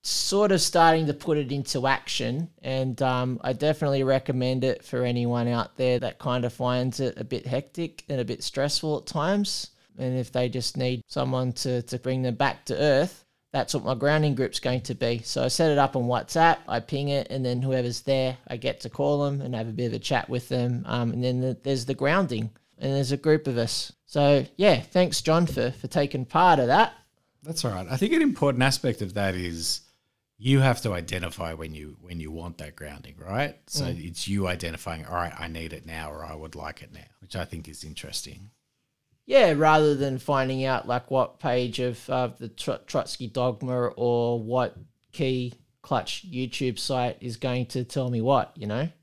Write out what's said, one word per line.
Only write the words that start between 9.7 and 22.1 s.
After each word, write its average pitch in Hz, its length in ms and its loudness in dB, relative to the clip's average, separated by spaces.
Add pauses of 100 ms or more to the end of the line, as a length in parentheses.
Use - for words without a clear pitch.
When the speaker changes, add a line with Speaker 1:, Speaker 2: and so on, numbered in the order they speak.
Speaker 1:
And 127 180 -2
if 120 140 -4
they 123 180 0
just 123 260 -4
need 127 320 -2
someone 131 460 -2
to, 123 300 -2
to 123 160 -6
bring 131 240 -2
them 123 120 0
back - 300 0
to 131 100 -4
earth, 147 480 4 (280)
that's - 240 -2
what 123 80 -2
my 131 100 -2
grounding 147 400 2
group's 123 280 -2
going 127 200 0
to - 140 -6
be. 117 280 0
So - 200 -2
I 127 60 2
set 160 200 2
it 147 80 4
up 139 200 4
on 123 60 2
WhatsApp, 160 640 4
I 120 120 -2
ping 143 300 -4
it, 139 200 0
and 131 160 -4
then 123 160 0
whoever's 127 400 -2
there, 131 360 0 (100)
I 127 100 -8
get 120 220 -4
to 123 100 -10
call 143 360 0
them 139 160 -2
and 127 120 -6
have 113 140 -4
a 110 60 -8
bit 120 140 -2
of 113 60 -2
a 110 60 -4
chat - 300 -2
with 120 200 -4
them. 123 380 0
Um, 120 240 0
and 117 120 -2
then 127 180 0
the, 127 200 -2
there's 135 240 -2
the 135 80 -4
grounding, 135 560 0 (300)